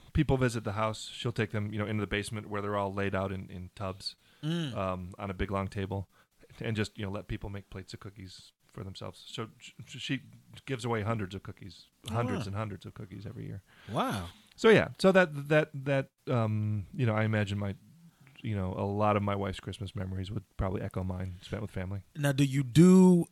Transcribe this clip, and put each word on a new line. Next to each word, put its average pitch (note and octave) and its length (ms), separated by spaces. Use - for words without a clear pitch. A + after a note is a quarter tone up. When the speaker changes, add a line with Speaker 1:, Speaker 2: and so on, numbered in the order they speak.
Speaker 1:
people C#3 220
visit A#2+ 300
the G#2 80
house, A2 400
she'll - 180
take A2 200
them, G#2+ 200
you G#2+ 80
know, G#2 60
into G#2+ 160
the G2+ 60
basement G#2 420
where G#2 120
they're G#2 140
all G2+ 180
laid G2 220
out F#2+ 160
in, F#2+ 180
in F2+ 260
tubs, G2 400
Speaker 2:
Mm. D3+ 320
Speaker 1:
um, F#2 440
on G2+ 100
a G2 40
big F#2+ 180
long G2 160
table, G2 420
and A#2 160
just, G#2 220
you G#2+ 80
know, G2 60
let G2+ 160
people A2 220
make G2 200
plates - 240
of - 60
cookies F#2+ 520
for - 100
themselves. F#2+ 440
So A2+ 220
sh-, - 120
sh-, - 140
she C3 200
gives B2 200
away A#2 180
hundreds G#2 320
of F#2 80
cookies, - 420
hundreds G3+ 320
Speaker 2:
Wow. G2+ 60
Speaker 1:
and G2 80
hundreds G2+ 300
of G#2+ 80
cookies F#2+ 320
every G#2+ 200
year. G2+ 160
Speaker 2:
Wow. A2 380
Speaker 1:
So - 140
yeah, D#3 280
so F#3+ 140
that, D3+ 380
that, D#3 200
that, C3+ 240
um, G#2+ 560
you C3 100
know, A2 80
I G#2+ 120
imagine G#2 340
my, G2+ 160
you G#2+ 140
know, F#2+ 220
a G2+ 80
lot G#2 320
of G2+ 60
my G2+ 120
wife's G2 240
Christmas F#2+ 360
memories F#2+ 360
would G#2+ 120
probably G2+ 260
echo F#2+ 220
mine, F#2 380
spent - 200
with G#2+ 100
family. F#2+ 300
Speaker 2:
Now, C#3+ 160
do C#3 140
you C3+ 180
do F3+ 680